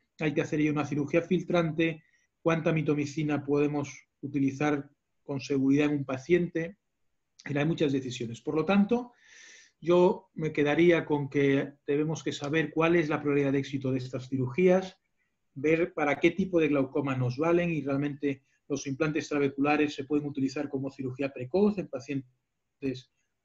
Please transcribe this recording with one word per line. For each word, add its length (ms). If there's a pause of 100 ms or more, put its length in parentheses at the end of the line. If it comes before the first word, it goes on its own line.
(180)
hay 140
que 80
hacer 200
ya 100
una 160
cirugía 360
filtrante, 840 (380)
cuánta 300
mitomicina 720
podemos 600 (140)
utilizar 720 (340)
con 160
seguridad 500
en 80
un 60
paciente, 720 (720)
y 80
hay 80
muchas 280
decisiones. 500
Por 120
lo 120
tanto, 460 (680)
yo 540
me 180
quedaría 520
con 240
que 440 (140)
debemos 360
que 100
saber 380
cuál 260
es 120
la 120
probabilidad 320
de 60
éxito 320
de 80
estas 300
cirugías, 720 (560)
ver 400
para 260
qué 120
tipo 280
de 80
glaucoma 480
nos 220
valen, 320
y 100
realmente 640 (240)
los 180
implantes 420
trabeculares 680
se 100
pueden 220
utilizar 420
como 220
cirugía 400
precoz 480
en 100
pacientes 1200 (340)